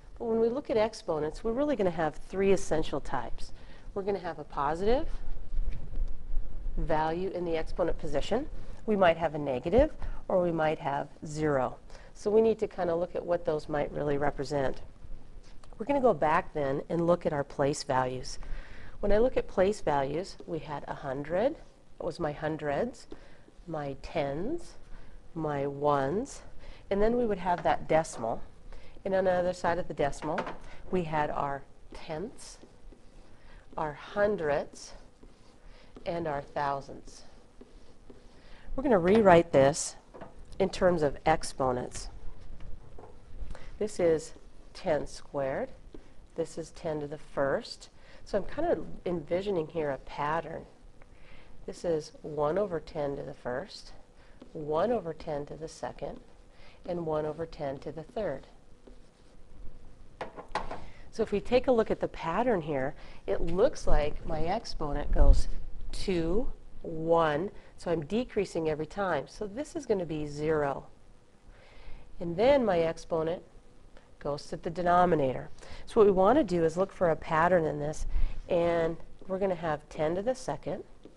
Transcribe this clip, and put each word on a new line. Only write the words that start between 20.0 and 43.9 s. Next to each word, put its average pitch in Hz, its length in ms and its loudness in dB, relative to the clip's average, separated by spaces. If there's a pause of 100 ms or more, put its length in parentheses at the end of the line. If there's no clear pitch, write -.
we 170 140 -6
had 143 300 -8
a - 60 -6
hundred, 156 600 -2 (420)
that - 80 -8
was 165 140 -6
my 151 140 -2
hundreds, 156 720 -4 (580)
my 147 360 -6
tens, 165 720 -4 (600)
my 147 340 -2
ones, 143 760 0 (480)
and 202 120 2
then 226 140 6
we 247 100 2
would 202 120 0
have 175 260 0
that 151 240 2
decimal. 135 540 0 (640)
And 190 100 0
on 190 80 4
the 185 80 4
other 180 220 2
side 170 240 0
of 175 100 -2
the 170 60 -6
decimal, 151 480 -2 (500)
we 185 120 2
had 156 260 0
our 139 340 -4 (300)
tenths, - 640 -10 (1200)
our 156 160 -4
hundredths, 180 960 0 (1160)
and 170 200 -2
our 143 140 -4
thousandths. 139 840 -6 (1500)
We're 262 80 0
gonna 233 160 6
rewrite 180 520 8
this 139 440 4 (640)
in 196 100 2
terms 175 320 4
of 139 240 2
exponents. 131 840 0 (1700)
This 208 200 -2